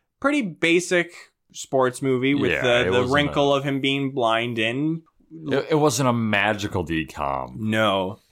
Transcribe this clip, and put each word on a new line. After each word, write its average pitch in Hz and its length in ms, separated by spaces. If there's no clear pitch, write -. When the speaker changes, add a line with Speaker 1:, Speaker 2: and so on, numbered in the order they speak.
Speaker 1:
pretty 285 220
basic 175 720
sports 127 480
movie 135 320
with 135 180
Speaker 2:
Yeah, 71 80
it - 40
Speaker 1:
the, 92 60
the 123 80
Speaker 2:
wasn't 123 140
Speaker 1:
wrinkle 143 400
Speaker 2:
a 139 40
Speaker 1:
of 135 60
him 139 180
being 135 300
blind 117 480
in. 143 440
Speaker 2:
It, 135 220
it 160 40
wasn't 143 340
a 120 40
magical 104 680
D 80 220
com. 67 520
Speaker 1:
No. 107 640